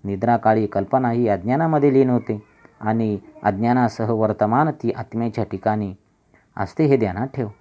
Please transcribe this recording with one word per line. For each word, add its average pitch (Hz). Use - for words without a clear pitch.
निद्राकाळी 110
कल्पना 120
ही 117
अज्ञानामध्ये 139
लीन 131
होते 110
आणि 110
अज्ञानासह 113
वर्तमान 110
ती 120
आत्म्याच्या 113
ठिकाणी 101
असते, -
हे 139
ध्यानात 110
ठेव. 123